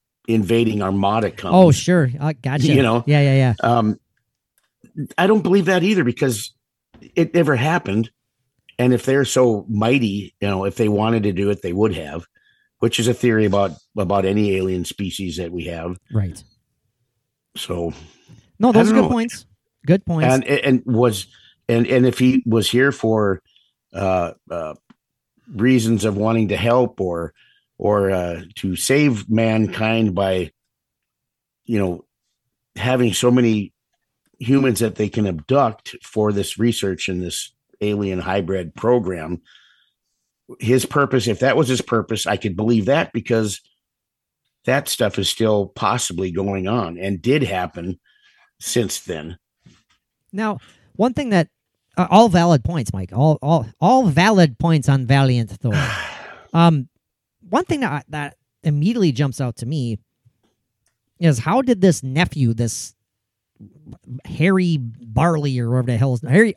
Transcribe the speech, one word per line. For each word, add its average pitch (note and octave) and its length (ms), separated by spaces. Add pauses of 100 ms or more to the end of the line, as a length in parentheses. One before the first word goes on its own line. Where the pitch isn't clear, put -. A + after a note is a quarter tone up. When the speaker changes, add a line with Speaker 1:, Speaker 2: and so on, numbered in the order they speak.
(280)
Speaker 1:
invading A2+ 540
armada G2 480
comes. - 240
Speaker 2:
Oh, F3+ 160
sure. E3 380 (100)
I D3 140
gotcha. C3+ 400
Speaker 1:
You C#3 100
know? A#2 240
Speaker 2:
Yeah, D3 140
yeah, C#3 140
yeah. B2+ 340
Speaker 1:
Um, A#2 300 (1200)
I F3 80
don't G#3+ 160
believe F3+ 240
that F#3 160
either F#3+ 220
because A#2+ 500 (600)
it E3 200
never D#3 220
happened. A2+ 540 (680)
And B2+ 140
if A#2+ 120
they're C3+ 200
so A#2+ 440
mighty, G#2+ 720
you G2+ 80
know, F#2+ 160
if G2 120
they A2 120
wanted G#2+ 360
to G2+ 80
do G2 180
it, G2+ 120
they F2 100
would G2+ 220
have, D#2+ 320 (520)
which A#2 200
is A2+ 100
a A#2+ 60
theory A2 300
about, G2 280 (240)
about G2 280
any G2+ 320
alien F#2 280
species F#2 520
that F2 160
we E2+ 140
have. E2+ 300 (160)
Speaker 2:
Right. G2 300 (1120)
Speaker 1:
So E2+ 360 (640)
Speaker 2:
No, A#3 140
those A3 160
Speaker 1:
I - 20
Speaker 2:
are A3 40
Speaker 1:
don't - 80
Speaker 2:
good - 60
Speaker 1:
know. - 40
Speaker 2:
points. A#3 340 (400)
Good F#3 200
points. D3 280
Speaker 1:
And, C3+ 100
and C3 400
was, A#2 420 (420)
and, A#2 180
and B2+ 200
if A#2+ 120
he B2+ 280
was A2+ 220
here C3 240
for, G#2+ 480 (540)
uh, F#2 380 (180)
uh, D#2+ 240 (760)
reasons A#2 560
of G#2 120
wanting A2 320
to G2 80
help A#2 440
or, E2+ 320 (460)
or, G2+ 320
uh, F2 320 (140)
to F#2 200
save C3+ 540
mankind A2 840
by, F#2 360 (1160)
you A2+ 140
know, F2+ 260 (720)
having B2 380
so B2 160
many A2+ 420 (640)
humans C3 420
that A2 160
they G#2+ 120
can G#2+ 180
abduct A2 760
for G#2+ 300
this G2+ 260
research G#2 500
and F2+ 140
this - 300 (280)
alien G2+ 380
hybrid F#2 560
program, F2+ 640 (1200)
his B2 280
purpose, C3+ 420
if G#2 120
that B2+ 160
was C#3+ 120
his B2+ 140
purpose, A2 440
I G2+ 120
could F#2+ 180
believe G#2+ 300
that C#3+ 260
because A2+ 480 (1040)
that C3+ 240
stuff G#2 300
is G2 100
still G#2+ 400
possibly F#2+ 640
going G2 340
on F#2+ 320
and F#2+ 240
did C#3+ 220
happen F2+ 540 (600)
since - 420
then. E2 380 (920)
Speaker 2:
Now, G#3 260 (360)
one A#3 200
thing C4+ 160
that, F3 180 (500)
uh, F3+ 120
all A3 180
valid E3+ 360
points, D#3+ 280
Mike, F#2+ 220
all, D3 280
all, C#3+ 240 (140)
all A#3+ 260
valid E3+ 520
points D#3+ 300
on C3+ 180
Valiant B2+ 440
Thor. A2 240
Speaker 1:
<sighs> - 800
Speaker 2:
Um, E3 340 (600)
one C#4 160
thing D#4 160
that, D3 280
that D3 280 (260)
immediately E3 500
jumps C3 300
out B2 140
to A2+ 100
me B2 320 (1200)
is D#3 180
how F#3 240
did A#3+ 200
this F#3 200
nephew, C3 520
this A2+ 400 (1300)
Harry F3+ 540
Barley B2+ 800
or A#2 120
whatever B2 220
the A#2 40
hell B2+ 180
is, A#2 80
Harry, F#3+ 340